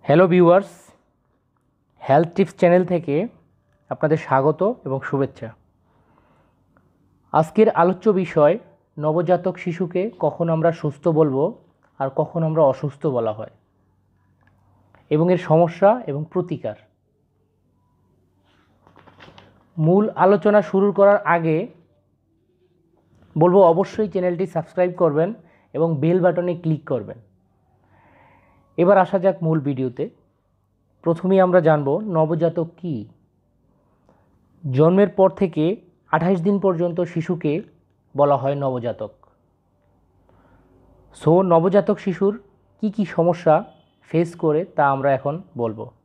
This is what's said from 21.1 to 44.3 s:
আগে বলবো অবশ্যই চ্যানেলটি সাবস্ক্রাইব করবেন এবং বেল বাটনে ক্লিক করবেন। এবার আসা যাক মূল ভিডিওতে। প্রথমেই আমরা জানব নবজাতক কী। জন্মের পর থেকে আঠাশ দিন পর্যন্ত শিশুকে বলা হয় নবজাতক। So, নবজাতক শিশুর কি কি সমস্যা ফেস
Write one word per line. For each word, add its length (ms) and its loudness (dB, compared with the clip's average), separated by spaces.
আগে 220 0
বলবো 180 6
অবশ্যই 420 -2
চ্যানেলটি 400 -2
সাবস্ক্রাইব 380 -2
করবেন 260 2
এবং 140 0
বেল 220 2
বাটনে 380 0
ক্লিক 300 -4
করবেন। 280 -8
এবার 220 4
আসা 200 -4
যাক 120 0
মূল 200 0
ভিডিওতে। 380 -6
প্রথমেই 420 0
আমরা 220 4
জানব 200 2
নবজাতক 520 -2
কী। 140 -8
জন্মের 540 2
পর 100 4
থেকে 240 -2
আঠাশ 240 0
দিন 180 0
পর্যন্ত 340 -2
শিশুকে 400 -4
বলা 280 2
হয় 220 -2
নবজাতক। 480 -8
So, 120 2
নবজাতক 520 2
শিশুর 300 -2
কি 180 -4
কি 80 -4
সমস্যা 380 2
ফেস 200 -2